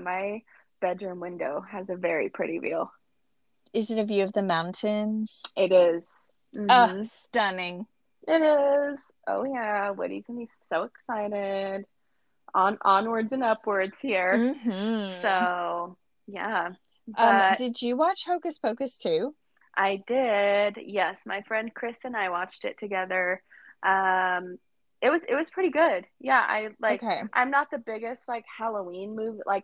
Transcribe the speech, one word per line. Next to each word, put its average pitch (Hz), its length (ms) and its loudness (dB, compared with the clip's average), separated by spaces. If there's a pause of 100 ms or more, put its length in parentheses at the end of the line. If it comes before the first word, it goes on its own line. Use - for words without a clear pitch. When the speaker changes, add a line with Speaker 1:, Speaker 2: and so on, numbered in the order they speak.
Speaker 1:
my 196 400 -4 (400)
bedroom 180 380 -4
window 165 500 -6
has 196 200 -10
a 185 60 -4
very 170 340 0
pretty 165 300 -4
view. 160 300 -4 (840)
Speaker 2:
Is 220 180 0
it 220 80 0
a 214 60 0
view 202 180 2
of 196 100 -2
the 202 100 0
mountains? 208 1000 -2 (140)
Speaker 1:
It 185 140 2
is. 175 360 6 (480)
Speaker 2:
Oh, 208 60 -6
Speaker 1:
Mm-hmm. 208 420 6
Speaker 2:
stunning. 190 840 -4 (420)
Speaker 1:
It 320 140 4
is. 285 640 2 (220)
Oh, 196 160 0
yeah. 214 480 -2
Woody's 190 360 -6
gonna 240 120 -10
be 233 80 -10 (140)
so 170 220 -2
excited. 202 1000 -6 (720)
On, 190 260 4
onwards 220 520 2
and 262 100 -2
upwards 208 580 0
here. 190 320 2 (320)
Speaker 2:
Mm-hmm. 202 560 -2
Speaker 1:
So, 180 760 0 (300)
yeah. 190 400 -4
Speaker 2:
Um, 180 80 -10 (640)
Speaker 1:
But 190 200 6
Speaker 2:
did 240 240 -4
you 247 160 0
watch 339 280 2
Hocus 349 320 -2
Pocus 247 400 -4
two? 196 380 0 (420)
Speaker 1:
I 196 300 0
did. 208 800 2
Yes, 190 400 -4
my 202 180 -6
friend 220 300 -4
Chris 233 300 -8
and 247 140 -8
I 190 120 -2
watched 180 360 -6
it - 140 -6
together. 185 640 -2 (440)
Um, 185 720 2 (440)
it 247 80 6
was, 320 200 2
it 240 60 2
was 320 140 -2
pretty 370 200 0
good. 262 360 2 (140)
Yeah, 254 260 4
I, 214 240 -2 (120)
like, 220 200 0
Speaker 2:
Okay. 220 200 -2 (120)
Speaker 1:
I'm 247 180 2
not 285 200 0
the 294 60 -6
biggest, 233 500 -8
like, 233 160 -6 (140)
Halloween 202 580 -6
movie. 220 300 -6
Like, 196 180 0